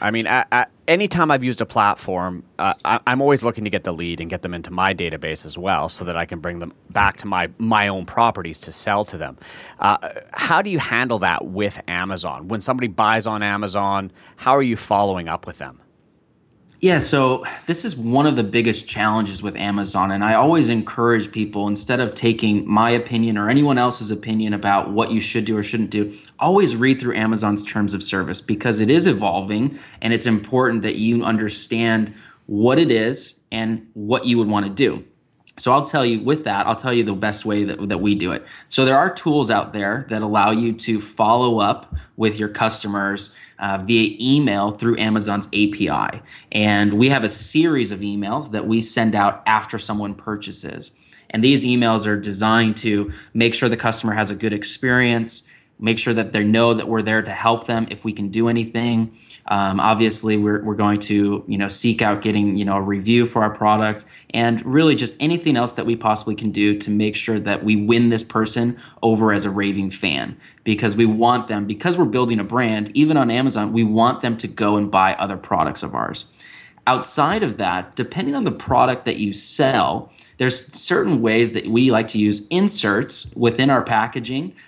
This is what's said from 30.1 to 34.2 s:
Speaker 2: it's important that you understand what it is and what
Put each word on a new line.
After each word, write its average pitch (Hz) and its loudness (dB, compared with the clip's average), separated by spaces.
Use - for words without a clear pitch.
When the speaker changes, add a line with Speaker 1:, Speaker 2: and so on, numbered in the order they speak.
Speaker 2:
it's 117 0
important 117 0
that 110 -2
you 117 0
understand 110 -2
what 117 2
it 156 4
is 117 -2
and 113 -4
what 110 -2